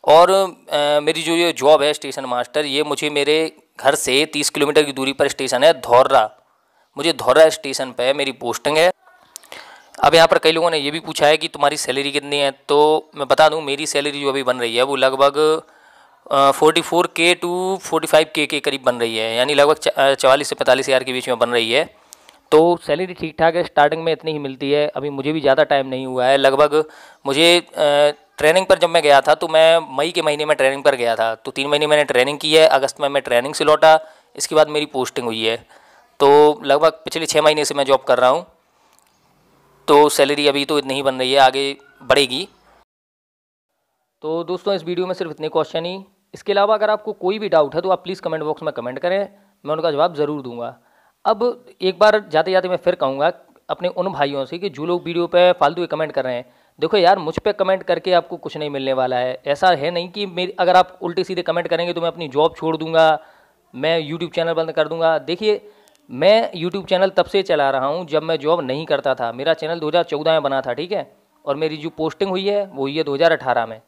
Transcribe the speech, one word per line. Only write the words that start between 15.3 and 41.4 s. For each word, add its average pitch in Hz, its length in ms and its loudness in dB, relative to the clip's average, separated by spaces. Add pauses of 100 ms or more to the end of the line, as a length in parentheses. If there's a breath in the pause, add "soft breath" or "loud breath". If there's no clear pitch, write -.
अ, 139 240 4
फ़ोर्टी 156 300 2
फ़ोर 170 260 -2 (100)
के 170 180 2
to 180 460 -6
फ़ोर्टी 160 260 -4
फ़ाइव 156 280 4
के 151 120 -2
के 147 140 -4
करीब 135 240 -6
बन 123 160 0
रही 113 160 -2
है, 113 200 -2
यानी 135 180 0
लगभग 143 200 4
च-, - 140 -2
अ, 139 260 2
चवालीस 135 340 2
से 147 60 -6
पैंतालीस 131 340 0
हज़ार 131 160 0
के 131 80 -8
बीच 127 160 -8
में 120 100 -2
बन 117 100 0
रही 117 240 0
है। 147 120 2 (680 soft breath)
तो 165 240 4
सैलरी 175 380 -6
ठीक 160 240 -10
ठाक 165 180 2
है, 175 80 0
स्टार्टिंग 151 400 0
में 165 80 -2
इतनी 156 200 -6
ही 151 60 -6
मिलती 139 320 -6
है। 147 180 2
अभी 143 220 -8
मुझे 139 220 -6
भी 160 80 -4
ज़्यादा 139 240 2
टाइम 139 220 0
नहीं 131 200 -8
हुआ 127 200 -2
है, 135 100 4
लगभग 143 480 2 (420 loud breath)
मुझे, 165 320 4
अ, 147 640 0 (160)
ट्रेनिंग 175 280 2
पर 185 120 4
जब 170 120 0
मैं 165 120 2
गया 143 180 6
था 151 140 2
तो 165 140 -4
मैं 160 480 2
मई 156 140 -2
के 170 120 -4
महीने 151 220 -2
में 151 120 0
ट्रेनिंग 135 280 0
पर 139 100 4
गया 117 220 -2
था, 113 180 -2
तो - 160 -14
तीन 139 160 -6
महीने 147 200 0
मैंने 151 180 2
ट्रेनिंग 131 340 0
की 156 160 -2
है, 156 140 8
अगस्त 139 320 0
में 143 80 -2
मैं 139 140 -2
ट्रेनिंग 127 320 -2
से 151 100 -4
लौटा, 156 340 6 (380 loud breath)
इसके - 180 -8
बाद 151 140 4
मेरी 151 180 -4
पोस्टिंग 127 400 -6
हुई 113 180 -6
है। 113 120 0 (640 soft breath)
तो 143 80 6 (360)
लगभग 151 400 2
पिछले 165 220 -6
छः 151 160 0
महीने 151 220 2
से 143 100 -6
मैं 139 100 -2
जॉब 131 180 2
कर 123 160 2
रहा 127 120 4
हूँ, 170 140 0 (1400)
तो 147 200 6
सैलरी 143 400 0
अभी 143 160 0
तो 151 140 -2
इतनी 135 160 -4
ही 139 80 -4
बन 135 120 0
रही 127 180 -2
है, 139 80 2